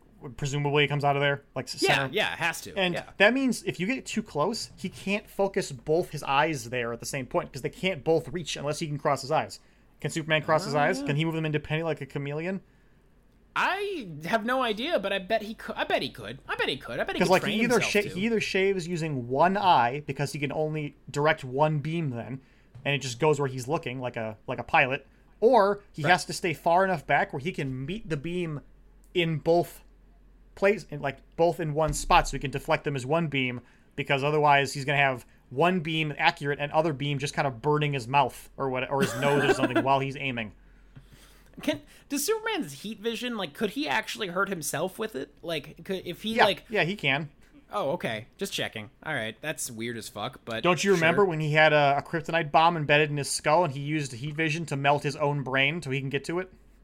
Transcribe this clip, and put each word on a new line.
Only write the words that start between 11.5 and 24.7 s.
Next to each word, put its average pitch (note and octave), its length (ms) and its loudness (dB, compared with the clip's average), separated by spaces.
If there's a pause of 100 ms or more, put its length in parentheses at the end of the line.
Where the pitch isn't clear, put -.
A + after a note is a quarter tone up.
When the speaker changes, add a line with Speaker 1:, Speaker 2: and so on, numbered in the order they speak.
Speaker 1:
like D3 120 -4
a C3+ 40 -10
chameleon? D#3 560 -6 (920)
Speaker 2:
I E4+ 540 -2 (180)
have G#3+ 200 -2
no C4 160 0
idea, B3 360 0
but G3 140 -2
I G3 80 -2
bet G#3+ 220 -2
he G#3+ 140 -10
cou-, - 200 -10
I C4 80 -2
bet D4 180 0
he C#3 80 -4
could. G#2 380 -12
I G#4+ 80 -4
bet A4+ 140 -2
he D3+ 80 -4
could. C#3 240 -8
I - 20 -2
bet F#4+ 140 -4
he - 20 -4
Speaker 1:
'Cause, F3 80 2
Speaker 2:
could E3+ 60 4
Speaker 1:
like, F3+ 80 4
Speaker 2:
train D3 160 -2
Speaker 1:
he A3+ 80 2
either A#3+ 160 2
Speaker 2:
himself - 100 -2
Speaker 1:
sha-, G3+ 120 2
Speaker 2:
to. - 60 -6
Speaker 1:
he F3+ 160 -6
either A3+ 140 2
shaves F#3+ 480 0
using D#3 400 -4
one E3 300 4
eye D3 480 4
because C#3 260 -4
he D3+ 80 -8
can C#3 140 -2
only D#3 420 -4 (140)
direct D3+ 340 2
one C#3+ 360 2
beam D#3 320 -2
then, A#2 280 -8 (460)
and C#3 100 2
it C3+ 40 -2
just C3 200 -8
goes D#3 220 4
where C#3 80 0
he's B2+ 180 -8
looking, C3 320 -4
like B2 160 -6
a, A2 220 -6 (100)
like B2+ 120 -6
a B2+ 40 -10
pilot, C#3 420 2 (360)